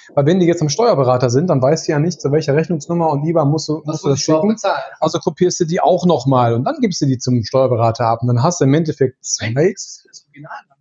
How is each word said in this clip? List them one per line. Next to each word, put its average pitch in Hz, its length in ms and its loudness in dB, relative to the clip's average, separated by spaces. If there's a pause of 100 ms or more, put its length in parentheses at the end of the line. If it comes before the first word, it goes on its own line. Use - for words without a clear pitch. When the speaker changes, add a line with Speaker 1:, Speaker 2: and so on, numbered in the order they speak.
(140)
Speaker 1:
Weil 143 120 2
wenn 180 160 4
die 170 40 4
jetzt 170 160 2
am 156 60 2
Steuerberater 139 640 2
sind, 147 200 2
dann 139 120 2
weißt 151 260 0
du 170 60 0
ja 147 60 0
nicht, 170 200 -2
zu 139 120 -2
welcher 151 220 0
Rechnungsnummer 165 560 -2
und 143 140 -2
iban 160 240 2
musst 156 220 0
du, 151 60 -2
Speaker 2:
Was 156 100 -10
Speaker 1:
musst 156 180 -8
du 147 60 0
Speaker 2:
muss 139 60 2
Speaker 1:
das - 80 -2
Speaker 2:
ich - 40 -2
überhaupt 156 160 2
Speaker 1:
schicken. 220 120 2
Speaker 2:
bezahlen? 165 440 -4
Speaker 1:
Also 160 200 -2
kopierst 175 420 0
du 175 40 2
die 165 140 -2
auch 170 260 2
noch 156 200 2
mal 123 280 2
und 120 120 -2
dann 269 160 -2
gibst 196 200 -2
du 156 40 0
die 131 120 0
zum 123 260 -2
Steuerberater 120 640 0
ab. 113 160 0
Und 123 40 -2
dann 120 160 0
hast 170 160 0
du 143 60 2
im 135 80 4
Endeffekt 147 500 -2
zwei. - 300 -6
Speaker 2:
Das - 760 -4
Original. 147 240 -20 (300)